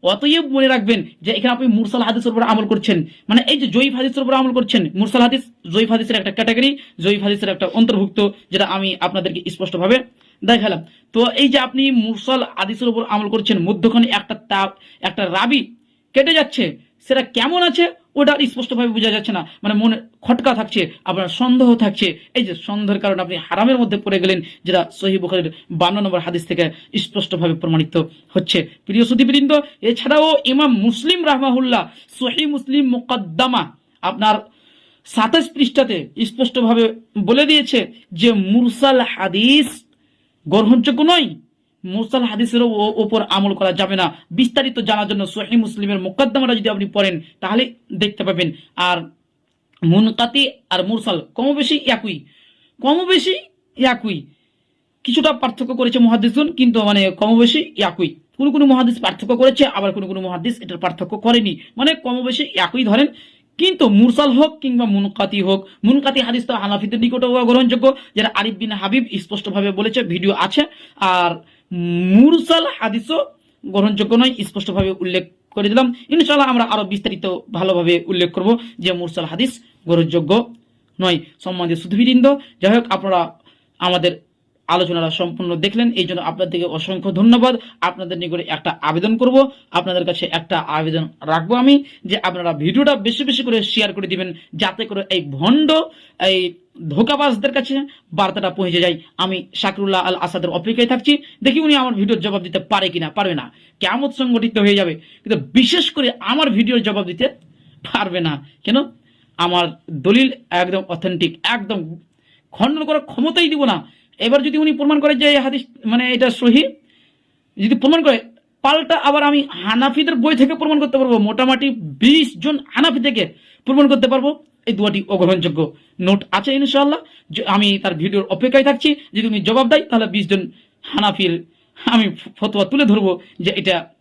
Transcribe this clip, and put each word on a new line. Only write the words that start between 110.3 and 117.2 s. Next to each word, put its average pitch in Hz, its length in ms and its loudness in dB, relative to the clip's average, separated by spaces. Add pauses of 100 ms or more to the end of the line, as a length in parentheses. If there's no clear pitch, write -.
একদম 185 200 -2 (120)
অথেন্টিক, 170 380 -4 (220)
একদম 208 240 -6 (800)
খণ্ডন 294 320 0
করার 302 220 -2
ক্ষমতাই 320 440 0
দিব 285 180 0
না। 175 60 -2 (480)
এবার 269 200 4
যদি 302 180 -2
উনি 311 140 2
প্রমাণ 294 240 2
করে 302 180 2
যে 294 120 2
এই 285 120 4
হাদিস, 269 180 -4 (300)
মানে 247 120 2 (120)
এটা 247 120 2 (120)
সহিহ, 247 260 4 (920)